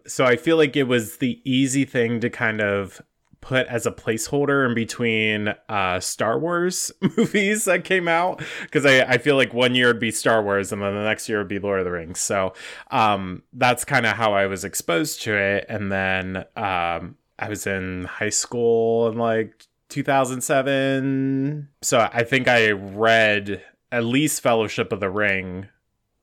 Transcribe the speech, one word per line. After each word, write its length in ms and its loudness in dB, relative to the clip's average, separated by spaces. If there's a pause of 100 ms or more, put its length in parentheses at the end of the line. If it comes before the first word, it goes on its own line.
so 180 0
I 120 6
feel 200 2
like 200 4
it 80 2
was 320 0
the 280 -2
easy 400 2
thing 360 0
to 100 -2
kind 300 -2
of 420 -2 (380)
put 260 0
as 200 -4
a 40 0
placeholder 760 0
in 40 0
between, 800 0 (160)
uh, 300 0
Star 400 -2
Wars 580 -2
<laughs> 200 -2
movies 480 0
that 180 2
came 240 0
out. 340 0 (300)
'Cause 160 2
I, 160 8
I 160 4
feel 160 4
like 180 2
one 220 2
year 140 6
would 100 4
be 140 -2
Star 320 2
Wars 280 0
and 80 -6
then 140 -2
the 80 -4
next 260 -2
year 100 0
would 100 -4
be 100 -4
Lord 220 -2
of 40 0
the 60 -4
Rings. 300 -8
So, 340 -2 (380)
um, 500 0 (100)
that's 320 0
kinda 280 0
how 200 2
I 140 2
was 180 -4
exposed 580 -4
to 140 -2
it. 320 0
And 220 -6
then, 540 -4 (120)
um, 600 -4 (240)
I 80 -8
was 180 -8
in 380 -6
high 260 -6
school 800 0
in, 100 -6
like, 460 -2 (240)
two 160 -6
thousand 380 0
seven. 1300 -2 (140)
So 300 2
I 100 0
think 260 0
I 220 4
read 920 2 (300)
at 140 -2
least 360 0
Fellowship 520 0
of 80 -4
the 100 -2
Ring 560 -2 (560)